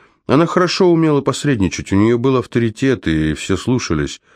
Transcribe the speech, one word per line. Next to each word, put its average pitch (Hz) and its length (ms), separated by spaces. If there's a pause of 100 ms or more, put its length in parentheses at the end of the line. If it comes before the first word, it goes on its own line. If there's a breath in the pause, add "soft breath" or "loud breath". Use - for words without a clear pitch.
(260 soft breath)
Она 147 200
хорошо 180 460
умела 156 300
посредничать, 123 680
у 98 40
нее 113 220
был 131 200
авторитет, 120 720
и 78 260
все 92 240
слушались, 82 640 (140 soft breath)